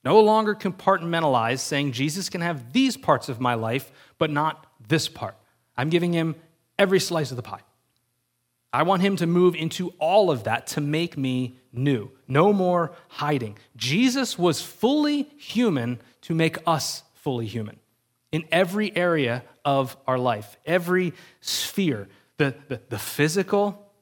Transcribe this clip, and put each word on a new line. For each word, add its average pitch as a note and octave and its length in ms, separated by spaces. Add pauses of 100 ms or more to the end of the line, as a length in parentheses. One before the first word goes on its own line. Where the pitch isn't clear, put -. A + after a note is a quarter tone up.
No F3 160
longer G#3+ 340
compartmentalized, E3 1040
saying, C#3+ 340
"Jesus D3+ 360
can F3 120
have C#3 320
these C4 240
parts C#3+ 320
of A#2 100
my B2 140
life, A2+ 380 (260)
but D#3+ 120
not D3+ 380 (180)
this D3+ 220
part." - 300 (400)
I'm C3+ 120
giving F3 220
him E3 240 (420)
every F#3+ 220
slice D#3 320
of B2 60
the A#2+ 60
pie. - 180 (1120)
I C#3 100
want F3+ 180
him G3 160
to E3+ 80
move F3 300
into D#3+ 340 (100)
all F3+ 320
of A2+ 120
that A2 240
to - 140
make D#3 360
me B2+ 400 (160)
new. B2 380 (160)
No E3+ 260
more F3+ 400 (160)
hiding. C3 480 (180)
Jesus A3+ 640
was F3 240
fully D4 600 (140)
human C3 600 (220)
to D#3+ 140
make D#3+ 220 (100)
us - 360 (100)
fully A#2+ 340
human G#2+ 320 (520)
in D#3+ 200
every F#3+ 440
area D3 480 (220)
of C#3 320 (100)
our C3 100
life, A#2 480
every F3+ 480 (280)
sphere, B2+ 680 (300)
the, C#3 180 (140)
the, B2 180
the A2+ 120
physical F#3+ 920 (100)